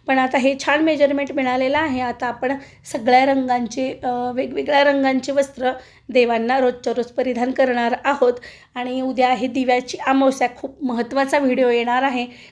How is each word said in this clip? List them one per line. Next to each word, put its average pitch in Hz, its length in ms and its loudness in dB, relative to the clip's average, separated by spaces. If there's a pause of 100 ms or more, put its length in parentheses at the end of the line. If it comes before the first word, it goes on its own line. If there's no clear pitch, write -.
पण 262 120 2
आता 254 180 2
हे 269 180 2 (100)
छान 294 180 2
मेजरमेंट 285 480 2
मिळालेलं 262 460 0
आहे. 285 240 -2
आता 247 260 -6
आपण 247 300 -4 (340)
सगळ्या 254 340 4
रंगांचे, 262 800 0
अ, 247 320 -4
वेगवेगळ्या 277 480 0
रंगांचे 269 480 2
वस्त्र 269 400 -2 (380)
देवांना 233 500 2
रोजच्या 247 380 0
रोज 233 80 -2
परिधान 247 460 -4
करणार 247 520 0
आहोत. 269 300 2 (420)
आणि 254 260 -6
उद्या 254 280 0
आहे 254 180 0
दिव्याची 247 500 -2
अमावस्या, 269 580 2
खूप - 280 -12
महत्त्वाचा 262 560 0
व्हिडिओ 254 300 2
येणार 240 340 0
आहे, 254 220 -2 (260)